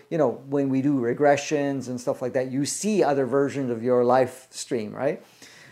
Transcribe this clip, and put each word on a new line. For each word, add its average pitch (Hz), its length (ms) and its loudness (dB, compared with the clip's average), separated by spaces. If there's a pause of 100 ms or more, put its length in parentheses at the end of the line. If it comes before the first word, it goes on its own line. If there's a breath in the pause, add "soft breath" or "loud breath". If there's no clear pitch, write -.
you 165 80 -4
know, 123 320 0
when 139 200 0
we 131 120 0
do 139 180 2
regressions 139 880 0
and 123 140 -8
stuff 139 200 -4
like 123 120 -6
that, 131 160 -2
you 135 160 -2
see 190 380 0
other 135 240 2
versions 135 420 0
of 113 140 -4
your 123 200 4
life 123 460 2
stream, 107 420 -6
right? 131 300 -4 (500 loud breath)